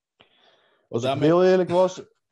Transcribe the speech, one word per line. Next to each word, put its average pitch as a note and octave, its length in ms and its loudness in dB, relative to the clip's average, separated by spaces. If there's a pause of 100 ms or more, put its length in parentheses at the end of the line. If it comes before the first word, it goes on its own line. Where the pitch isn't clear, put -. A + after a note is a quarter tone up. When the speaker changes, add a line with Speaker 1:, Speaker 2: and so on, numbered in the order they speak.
(880)
Speaker 1:
Als A#2 120 -6
Speaker 2:
daarmee C3+ 280 0
Speaker 1:
ik E3 60 4
heel F3+ 100 2
eerlijk F#3 240 2
was, F3+ 320 -2 (300)